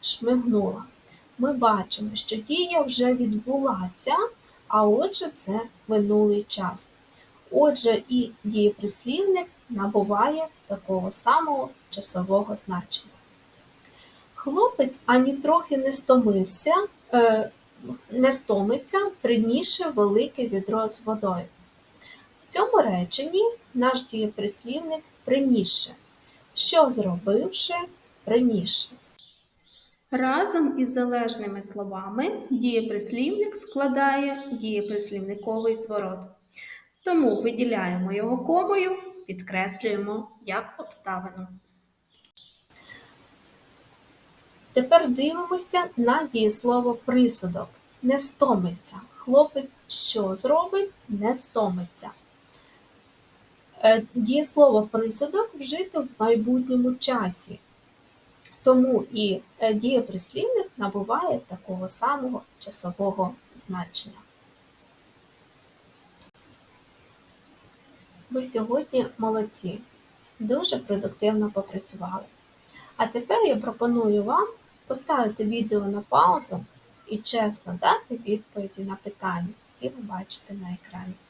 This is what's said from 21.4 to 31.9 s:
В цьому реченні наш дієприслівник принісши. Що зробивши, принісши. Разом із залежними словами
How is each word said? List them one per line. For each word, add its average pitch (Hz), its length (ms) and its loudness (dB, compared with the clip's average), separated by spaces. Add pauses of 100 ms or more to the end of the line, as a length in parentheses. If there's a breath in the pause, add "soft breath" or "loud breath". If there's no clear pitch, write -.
В - 140 -10
цьому 427 280 4
реченні 269 640 0 (300)
наш 247 320 0
дієприслівник 233 1000 -6 (200)
принісши. 247 680 2 (600 soft breath)
Що 311 380 6
зробивши, 208 800 0 (500)
принісши. 220 680 0 (1200 soft breath)
Разом 277 680 0
із 254 140 0
залежними 226 680 -2
словами 202 680 -4 (180)